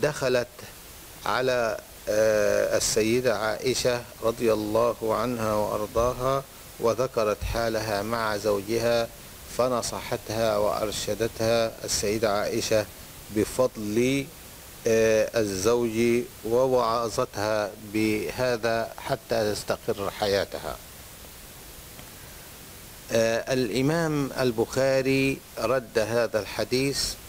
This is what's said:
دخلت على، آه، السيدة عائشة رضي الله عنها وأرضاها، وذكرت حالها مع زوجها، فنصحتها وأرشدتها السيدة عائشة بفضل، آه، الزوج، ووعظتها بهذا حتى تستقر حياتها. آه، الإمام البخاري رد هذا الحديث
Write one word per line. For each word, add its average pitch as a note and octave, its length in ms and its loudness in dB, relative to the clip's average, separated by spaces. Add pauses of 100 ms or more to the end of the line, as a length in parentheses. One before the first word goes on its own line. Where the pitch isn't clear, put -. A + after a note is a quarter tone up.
دخلت B2+ 440 0 (800)
على، A#2+ 520 0 (300)
آه، G#2+ 680 4
السيدة A2 640 2
عائشة A#2+ 640 0 (200)
رضي A2+ 300 2
الله A2 600 2
عنها A2 400 0
وأرضاها، A2+ 880 0 (380)
وذكرت A2+ 640 2
حالها A2 580 0
مع A2 340 -2
زوجها، A2+ 720 0 (500)
فنصحتها A2+ 1000 0
وأرشدتها A2 1160 0 (120)
السيدة A2 480 0
عائشة G#2 540 0 (500)
بفضل، A#2+ 880 2 (600)
آه، A2+ 540 6
الزوج، A2+ 800 2 (220)
ووعظتها A2+ 1300 2 (220)
بهذا A2 1080 0
حتى A2+ 560 0
تستقر G2+ 560 -2
حياتها. E2 640 0 (2250)
آه، A2+ 400 2
الإمام C#3 800 2 (100)
البخاري C3+ 960 2 (200)
رد A2+ 400 0
هذا A2 420 2
الحديث B2+ 580 -2 (300)